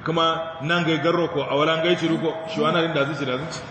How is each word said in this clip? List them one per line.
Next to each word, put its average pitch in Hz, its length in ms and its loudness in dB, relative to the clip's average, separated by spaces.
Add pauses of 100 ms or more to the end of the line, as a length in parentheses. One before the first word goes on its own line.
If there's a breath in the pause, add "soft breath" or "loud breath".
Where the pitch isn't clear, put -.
kuma 160 580 0
nan 170 220 0
gai 160 200 2
garro 170 240 2
ko, 139 140 -2
a 131 120 -2
wala 160 300 2
gai 175 120 4
ciru 160 220 0
ko, 156 140 0 (160)
shi 147 120 -6
wani 165 200 2
rin 165 140 0
da 139 100 4
zai 151 100 -2
cira 131 220 -2
zai 156 160 -6
ci. - 80 -10 (100)